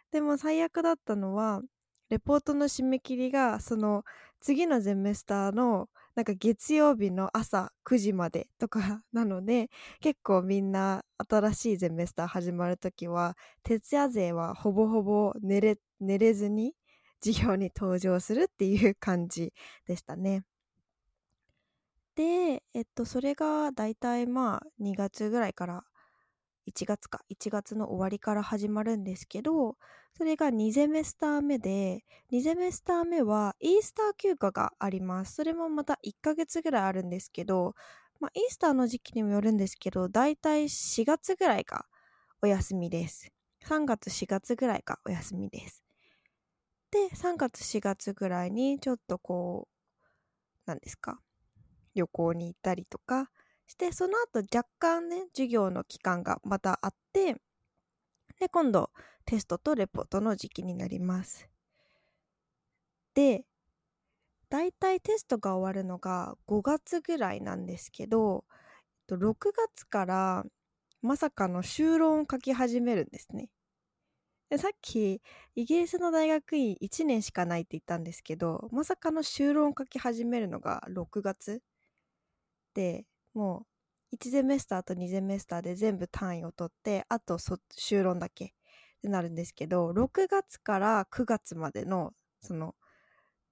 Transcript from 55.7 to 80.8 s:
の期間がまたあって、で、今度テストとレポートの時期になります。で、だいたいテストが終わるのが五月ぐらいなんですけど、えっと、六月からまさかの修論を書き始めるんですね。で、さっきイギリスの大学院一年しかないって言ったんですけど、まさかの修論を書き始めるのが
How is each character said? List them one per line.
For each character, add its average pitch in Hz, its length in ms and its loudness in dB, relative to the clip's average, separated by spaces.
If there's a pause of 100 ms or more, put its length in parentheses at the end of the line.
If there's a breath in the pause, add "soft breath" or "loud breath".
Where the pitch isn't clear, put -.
の 185 120 -6
期 - 160 -16
間 180 240 -2
が - 200 -2
ま 196 160 -2
た 185 220 0
あ 196 60 -4
っ 196 60 -4 (200)
て、 370 220 2 (1040)
で、 370 100 0
今 302 220 4
度 190 200 4 (340 loud breath)
テ 226 140 -2
ス - 60 -6
ト 175 120 -2
と 302 180 0
レ 196 120 0
ポ - 160 -8
ー - 40 -10
ト 196 140 -2
の 214 140 0
時 202 140 -10
期 - 140 -10
に 180 120 -6
な 185 120 -6
り 185 120 -6
ま 180 240 -2
す。 - 260 -14 (1600)
で、 269 320 4 (1040)
だ 294 140 0
い 359 80 0
た 381 220 0
い 359 80 0
テ 427 160 2
ス - 100 -6
ト 240 100 0
が 196 200 -2
終 190 200 -2
わ 190 60 -4
る - 40 -6
の 180 100 -6
が 185 480 -6
五 208 160 2
月 311 400 0
ぐ 339 160 -2
ら 202 160 -2
い - 80 -8
な 202 140 -6
ん 185 100 -8
で 180 120 -10
す - 140 -16
け - 160 -10
ど、 214 420 0
え - 540 -20
っ - 40 -20
と、 185 100 -4
六 214 340 0
月 - 340 -4
か 196 200 -2
ら 190 400 0 (560)
ま 269 160 0
さ 311 120 0
か - 180 -2
の 180 160 -2
修 320 340 2
論 311 240 4
を 294 80 -2
書 262 80 -2
き 262 160 -2
始 240 260 2
め 240 160 2
る 165 100 0
ん - 40 -12
で - 100 -16
す - 160 -14
ね。 233 140 -10 (1000)
で、 285 80 2
さ 339 120 0
っ - 20 0 (100)
き 208 400 -2 (340 loud breath)
イ 233 100 -2
ギ 320 140 4
リ 339 80 2
ス 359 100 -4
の 339 140 0
大 320 180 4
学 311 260 0
院 240 240 2
一 - 240 -4
年 247 180 2
し - 100 -10
か 180 140 -2
な 170 120 -2
い 170 40 -2
っ - 20 -10
て - 80 -14
言 160 100 -8
っ - 20 -20
た 170 140 -4
ん 165 60 -6
で 170 100 -10
す - 100 -16
け 160 140 -8
ど、 170 340 -4
ま 269 140 -2
さ 381 100 -2
か 330 160 -2
の 311 120 -2
修 285 300 0
論 294 180 4
を - 60 -10
書 269 80 -8
き - 140 -10
始 233 240 -4
め 240 160 -2
る 208 80 -2
の - 140 -8
が - 260 -6